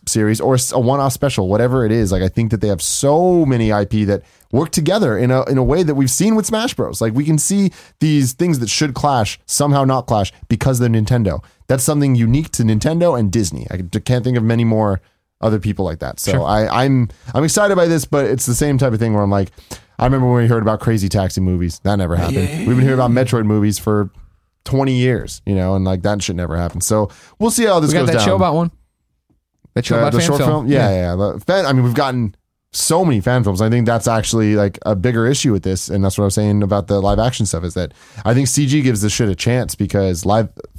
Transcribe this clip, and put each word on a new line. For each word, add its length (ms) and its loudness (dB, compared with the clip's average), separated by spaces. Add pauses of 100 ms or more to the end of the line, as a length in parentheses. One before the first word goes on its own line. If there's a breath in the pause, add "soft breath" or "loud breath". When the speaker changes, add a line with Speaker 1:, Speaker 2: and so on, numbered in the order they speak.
Speaker 1:
series 320 0
or 140 2
s-, 180 -2
a 60 0
one-off 340 0
special, 360 -2
whatever 360 2
it 80 2
is, 200 0
like, 100 0
I 60 2
think 220 -2
that 120 -2
they 60 0
have 120 -2
so 640 2
many 280 2
I 120 2
P 200 0
that 180 -2 (300 soft breath)
work 180 0
together 480 0
in 120 2
a, 200 2
in 80 2
a 60 2
way 180 2
that 120 0
we've 160 0
seen 240 0
with 120 0
Smash 280 -4
Bros. 280 -6
Like, 120 -2
we 100 0
can 140 0
see 340 0 (280 loud breath)
these 320 2
things 280 0
that 100 -4
should 240 -2
clash 520 -2
somehow 380 2
not 220 0
clash 260 0 (160 loud breath)
because 300 0
they're 100 2
Nintendo. 540 0 (240 soft breath)
That's 180 0
something 300 2
unique 380 0
to 100 -2
Nintendo 560 2
and 120 0
Disney. 400 -4
I 80 -6
d-, 220 -6
can't 240 -2
think 140 0
of 60 -2
many 200 0
more 380 0 (400)
other 160 0
people 260 -4
like 140 -4
that. 220 -10
So 120 -4
Speaker 2:
Sure. 120 0
Speaker 1:
I, 400 0
I'm, 240 0 (260 loud breath)
I'm 100 0
excited 320 2
by 120 4
this, 180 0
but 200 0
it's 200 -2
the 80 0
same 240 0
type 160 0
of 40 0
thing 140 0
where 100 2
I'm 80 0
like, 200 0 (480 loud breath)
I 80 -2
remember 260 2
when 100 2
we 60 4
heard 140 2
about 180 0
Crazy 300 0
Taxi 320 0
movies. 380 -2
That 160 0
never 200 -2
happened. 320 0
Speaker 2:
Yeah. 120 -6
Speaker 1:
We've 160 -2
been 40 2
hearing 140 2
about 160 2
Metroid 340 0
movies 340 0
for 320 0 (540)
twenty 300 0
years, 500 -2
you 100 -2
know, 220 0
and, 80 0
like, 180 -2
that 200 -2
shit 120 -6
never 220 -4
happened. 260 -4
So 280 0 (280 loud breath)
we'll 120 0
see 160 -2
how 120 4
this 100 0
Speaker 2:
We 60 0
got 120 2
Speaker 1:
goes 100 2
Speaker 2:
that 100 2
Speaker 1:
down. 140 2
Speaker 2:
Showbot 140 0
one. 160 0 (1040)
That 160 -2
Speaker 1:
Uh, 60 0
Speaker 2:
Showbot 160 2
Speaker 1:
the 60 2
Speaker 2:
fan 80 2
Speaker 1:
short 120 0
Speaker 2:
film. 120 2
Speaker 1:
film? 180 0
Yeah, 220 2
Speaker 2:
Yeah. 40 0
Speaker 1:
yeah, 60 0 (160)
yeah. 180 0
The 120 -10
fan, 200 2
I 60 2
mean, 120 4
we've 100 0
gotten 400 -2 (380)
so 320 0
many 160 2
fan 240 2
films. 180 0
I 80 2
think 160 2
that's 220 0
actually, 480 0
like, 280 0
a 120 0
bigger 300 0
issue 260 0
with 100 0
this, 260 -4
and 160 0
that's 140 -2
what 60 2
I 20 2
was 80 0
saying 280 2
about 260 0
the 120 2
live 180 2
action 280 0
stuff, 180 -4
is 100 -6
that 180 -6 (320 loud breath)
I 100 2
think 140 2
C 180 0
G 160 2
gives 200 0
this 100 0
shit 160 0
a 60 0
chance 400 -2
because 520 -2
live 220 2 (300)